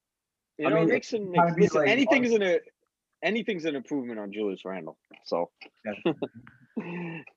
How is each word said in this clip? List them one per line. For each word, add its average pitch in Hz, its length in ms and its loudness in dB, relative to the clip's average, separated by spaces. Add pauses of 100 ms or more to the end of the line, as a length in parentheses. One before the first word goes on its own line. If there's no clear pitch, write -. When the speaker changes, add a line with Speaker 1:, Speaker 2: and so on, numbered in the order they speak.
(580)
Speaker 1:
you 302 80 -2
Speaker 2:
I - 40 2
Speaker 1:
know, - 100 4
Speaker 2:
mean, 330 80 4
Speaker 1:
Knicks 247 240 0
and 208 160 -4
Speaker 2:
it 180 60 -8
kinda 175 120 6
Speaker 1:
Knicks. 165 100 0
Speaker 2:
be 175 60 6
Speaker 1:
Listen, 170 200 4
Speaker 2:
like 143 80 4
Speaker 1:
anything's 247 440 4
Speaker 2:
on 208 80 4
Speaker 1:
an, 175 160 2 (640)
anything's 185 420 -2
an 151 120 -2
improvement 120 420 -6
on 101 140 -8
Julius 101 320 -4
Randle. 87 340 -10 (260)
So 85 260 -2 (340)
Speaker 2:
Yeah. 107 280 -4
Speaker 1:
<laughs> - 0 - (640)
yeah. 175 460 -10 (140)